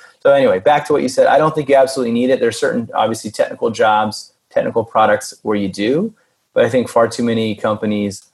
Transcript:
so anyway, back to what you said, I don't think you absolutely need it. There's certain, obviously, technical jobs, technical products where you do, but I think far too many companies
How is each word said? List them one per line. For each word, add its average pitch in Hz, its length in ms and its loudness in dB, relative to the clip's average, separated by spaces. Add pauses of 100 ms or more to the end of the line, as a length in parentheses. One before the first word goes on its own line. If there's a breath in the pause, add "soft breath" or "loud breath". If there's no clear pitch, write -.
(200 loud breath)
so 139 140 4
anyway, 123 260 2
back 147 280 2
to 151 60 0
what 143 80 2
you 135 60 -2
said, - 200 2
I 127 100 4
don't 151 180 2
think 143 140 -4
you 139 60 4
absolutely 127 360 2
need 120 180 0
it. 127 120 2
There's 113 180 -2
certain, 117 340 -2
obviously, 113 380 -2
technical - 380 -2
jobs, 107 640 0 (160)
technical 113 340 -2
products 107 500 0 (100)
where 107 120 -2
you 101 140 -2
do, 135 440 -2 (400)
but 120 120 2
I 117 40 0
think 117 200 -2
far 117 180 2
too 117 160 -6
many 113 320 -2
companies 104 800 -4